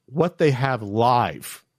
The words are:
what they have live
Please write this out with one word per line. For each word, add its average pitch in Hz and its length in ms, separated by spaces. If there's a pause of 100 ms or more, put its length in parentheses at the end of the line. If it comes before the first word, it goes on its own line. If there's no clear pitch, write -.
what 165 320
they 156 140
have 127 300
live 110 840 (140)